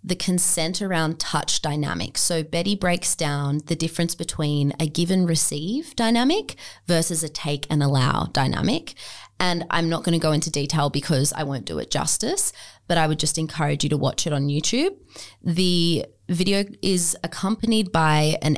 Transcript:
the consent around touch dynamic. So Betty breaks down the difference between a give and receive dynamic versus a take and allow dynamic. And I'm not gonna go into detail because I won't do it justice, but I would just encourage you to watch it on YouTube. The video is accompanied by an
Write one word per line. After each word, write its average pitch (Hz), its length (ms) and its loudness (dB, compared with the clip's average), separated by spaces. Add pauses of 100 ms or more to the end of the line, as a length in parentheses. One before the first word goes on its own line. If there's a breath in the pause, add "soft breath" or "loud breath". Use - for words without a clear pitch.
the - 120 -2
consent 175 640 0
around 165 380 0
touch - 440 -2
dynamic. 143 540 -2
So 165 260 0
Betty 175 320 0
breaks 180 400 0
down 147 500 0
the 165 100 -2
difference 165 380 -2
between 147 680 0
a 160 60 2
give 170 240 0
and 185 180 4
receive 170 680 -2
dynamic 240 600 2 (300 loud breath)
versus 165 380 2
a 151 60 -4
take 147 420 -4
and 147 100 2
allow 139 500 2
dynamic. 170 640 0 (460 loud breath)
And 175 320 0
I'm 165 180 0
not 165 140 -2
gonna 170 160 2
go 160 120 2
into 156 200 0
detail 147 400 0
because 143 420 0
I 156 100 -4
won't 135 220 -4
do 78 140 -4
it - 100 -6
justice, 220 640 -2 (340 loud breath)
but 170 120 2
I 160 80 4
would 156 120 0
just - 200 -2
encourage 147 440 -2
you 143 60 0
to 147 80 2
watch 139 300 -2
it 151 60 -2
on 143 140 0
YouTube. 240 480 0 (480 loud breath)
The 170 600 2 (240)
video 196 360 2 (180)
is 185 400 2
accompanied 214 680 0
by 156 520 4
an 151 140 2